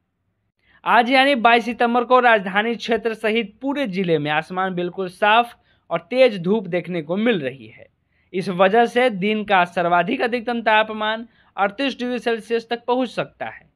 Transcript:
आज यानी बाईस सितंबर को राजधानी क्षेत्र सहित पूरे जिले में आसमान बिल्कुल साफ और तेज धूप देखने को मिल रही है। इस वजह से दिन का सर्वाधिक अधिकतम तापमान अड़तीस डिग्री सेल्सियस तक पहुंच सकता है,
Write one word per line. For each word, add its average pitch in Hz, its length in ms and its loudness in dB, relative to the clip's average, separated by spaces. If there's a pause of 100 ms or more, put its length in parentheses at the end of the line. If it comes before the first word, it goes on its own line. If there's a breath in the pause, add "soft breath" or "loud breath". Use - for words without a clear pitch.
(840 soft breath)
आज 220 260 4
यानी 269 240 4
बाईस 233 300 4
सितंबर 240 400 0
को 247 160 6
राजधानी 220 540 2
क्षेत्र 220 400 -4
सहित 220 480 -4
पूरे 277 240 -4
जिले 180 320 0
में 147 120 -4
आसमान 185 440 -4
बिल्कुल 180 340 -6
साफ 220 480 0 (340)
और 165 200 -4
तेज 247 320 4
धूप 190 240 -2
देखने 170 360 -6
को 160 140 -6
मिल 214 240 0
रही 127 260 -10
है। - 220 -20 (440)
इस 180 160 -6
वजह 196 380 4
से 240 240 0
दिन 208 340 -4
का 190 200 4
सर्वाधिक 175 560 0
अधिकतम 240 420 -4
तापमान 220 640 0 (300 soft breath)
अड़तीस 202 420 -4
डिग्री 247 200 -6
सेल्सियस 226 520 -6
तक 233 140 -8
पहुंच 247 240 -2
सकता - 380 -10
है, - 300 -18